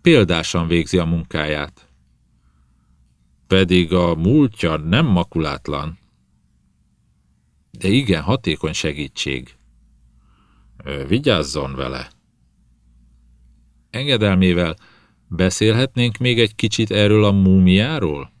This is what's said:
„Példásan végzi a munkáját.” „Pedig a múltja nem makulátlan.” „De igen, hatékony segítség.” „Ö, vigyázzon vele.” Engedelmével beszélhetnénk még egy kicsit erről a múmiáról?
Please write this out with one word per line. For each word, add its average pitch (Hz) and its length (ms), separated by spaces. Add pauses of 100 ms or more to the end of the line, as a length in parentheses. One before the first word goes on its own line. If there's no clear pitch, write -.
„Példásan 87 640
végzi 85 300
a 85 80
munkáját.” 78 760 (1700)
„Pedig 90 460
a 87 220
múltja 92 640
nem 151 280
makulátlan.” 78 920 (1700)
„De - 160
igen, 101 340
hatékony 80 520
segítség.” 69 840 (1300)
„Ö, 69 220
vigyázzon 76 680
vele.” 64 360 (1800)
Engedelmével 92 840 (520)
beszélhetnénk 110 880
még 123 220
egy 110 160
kicsit 107 360
erről 104 320
a 101 80
múmiáról? 95 1080